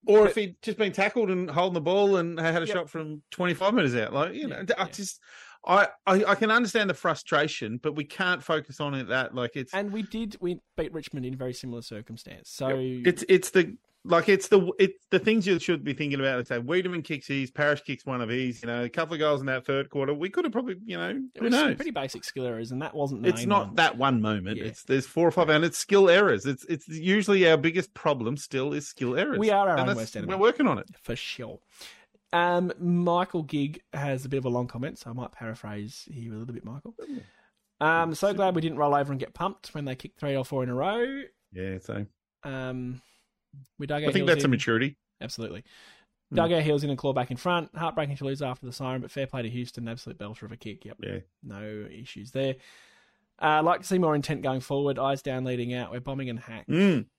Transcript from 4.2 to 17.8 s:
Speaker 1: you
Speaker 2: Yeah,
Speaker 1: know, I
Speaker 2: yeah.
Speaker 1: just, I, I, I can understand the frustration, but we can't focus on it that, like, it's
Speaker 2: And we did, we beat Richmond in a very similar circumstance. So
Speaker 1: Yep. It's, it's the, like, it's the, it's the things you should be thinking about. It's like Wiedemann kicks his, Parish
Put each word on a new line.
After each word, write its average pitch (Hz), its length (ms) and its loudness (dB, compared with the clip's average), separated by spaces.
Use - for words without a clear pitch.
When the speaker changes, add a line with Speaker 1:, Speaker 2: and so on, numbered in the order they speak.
Speaker 1:
you 285 80 -8
Speaker 2:
Yeah, 254 200 -8
Speaker 1:
know, 190 160 0
I 190 60 -2
Speaker 2:
yeah. - 60 -6
Speaker 1:
just, - 300 -12
I, 190 220 8
I, 196 180 6
I 196 120 4
can 220 160 0
understand 220 360 2
the 165 60 0
frustration, 147 880 -2
but 151 140 -2
we 151 80 -6
can't 180 380 -2
focus 151 380 -4
on 143 140 -4
it 127 140 -6
that, 123 260 -2
like, 123 220 -4
it's 135 180 -8
Speaker 2:
And 202 180 -4
we 220 100 -4
did, 214 380 -8
we 175 200 -4
beat 160 160 -4
Richmond 143 340 -8
in 131 80 -6
a - 20 -10
very 127 160 -6
similar 120 300 -10
circumstance. - 680 -16
So 131 200 -6
Speaker 1:
Yep. 127 380 -2
It's, 180 220 2
it's 185 220 6
the, 185 260 2
like, 170 240 4
it's 190 200 4
the, 185 300 6
it's 190 320 2
the 185 80 4
things 220 280 2
you 185 120 4
should 151 260 0
be 143 80 -4
thinking 143 280 -2
about. 135 180 0
It's 120 120 -6
like 120 140 -2
Wiedemann 175 380 -2
kicks 147 240 -8
his, 135 240 -4
Parish 147 320 0